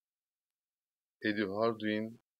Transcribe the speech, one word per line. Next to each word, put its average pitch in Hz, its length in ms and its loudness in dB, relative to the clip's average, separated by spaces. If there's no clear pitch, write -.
Eddie 104 240 2
Harduin, 110 720 0